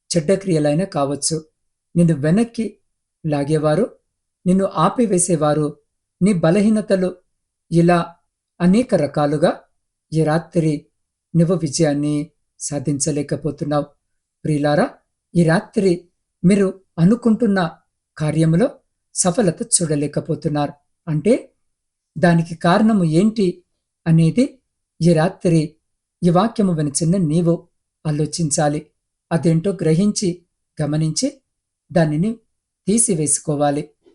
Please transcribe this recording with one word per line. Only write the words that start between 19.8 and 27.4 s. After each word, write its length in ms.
అంటే, 460
దానికి 380
కారణము 480
ఏంటి 600
అనేది 520
ఈ 120
రాత్రి 640
ఈ 60
వాక్యము 440
వినిచిన్న 440
నీవు 500